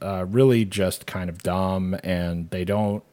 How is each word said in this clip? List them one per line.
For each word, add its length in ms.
uh, 260
really 380
just 400
kind 240
of 120
dumb, 600
and 460
they 160
don't, 360